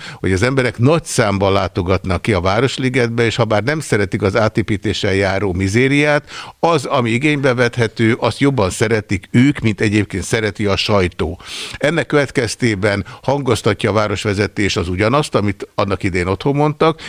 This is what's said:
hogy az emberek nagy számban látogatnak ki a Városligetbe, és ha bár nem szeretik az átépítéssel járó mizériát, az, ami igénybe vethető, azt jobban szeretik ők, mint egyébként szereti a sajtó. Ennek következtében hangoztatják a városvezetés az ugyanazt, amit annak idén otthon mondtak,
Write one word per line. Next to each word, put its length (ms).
hogy 180
az 100
emberek 360
nagy 260
számban 480
látogatnak 680
ki 100
a 80
Városligetbe, 840
és 120
ha 80
bár 180
nem 180
szeretik 420
az 140
átépítéssel 760
járó 380
mizériát, 760
az, 260
ami 260
igénybe 440
vethető, 640
azt 200
jobban 320
szeretik 600
ők, 280
mint 220
egyébként 440
szereti 420
a 100
sajtó. 640
Ennek 300
következtében 1000
hangoztatják 480
a 120
városvezetés 840
az 120
ugyanazt, 460
amit 400
annak 280
idén 240
otthon 280
mondtak, 540